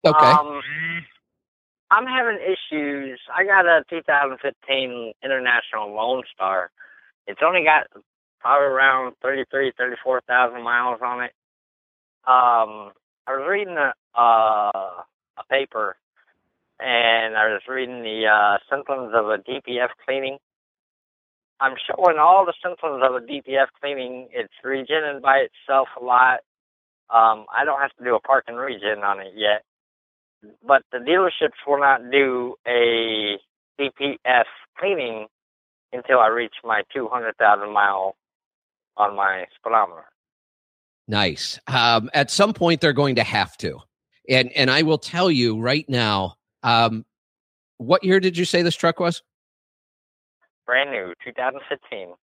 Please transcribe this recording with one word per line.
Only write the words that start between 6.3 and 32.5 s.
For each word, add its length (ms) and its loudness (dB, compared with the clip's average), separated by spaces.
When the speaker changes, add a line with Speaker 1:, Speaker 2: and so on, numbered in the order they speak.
Speaker 2:
Star. 360 -4
It's 160 -12
only 180 2
got 240 4
probably 260 2
around 560 0
thirty-three, 540 -4
thirty-four 500 -4
thousand 380 0
miles 400 -2
on 180 -6
it. 100 -10
Um, 680 2
I 100 -4
was 120 -6
reading 280 -4
a, 160 0
uh, 840 2
a 120 -16
paper, 460 -4
and 560 2
I 160 2
was 160 -6
reading 340 -8
the, 240 -4
uh, 320 4
symptoms 460 -6
of 140 2
a 100 0
D 260 -10
P 140 -8
F 120 -2
cleaning. 340 -6
I'm 140 0
showing 320 2
all 260 6
the 100 -4
symptoms 400 -4
of 100 2
a 100 -4
D 200 -10
P 120 -4
F 120 2
cleaning. 520 -10
It's 200 -8
regenerating 560 -4
by 260 2
itself 420 -2
a 40 -14
lot. 360 4
Um, 440 4
I 100 0
don't 160 -2
have 180 -4
to 60 -18
do 120 0
a 40 0
park 280 0
and 100 -10
regen 460 -6
on 160 -2
it 160 -16
yet, 260 0
but 240 4
the 80 -8
dealerships 680 -2
will 140 0
not 320 0
do 460 0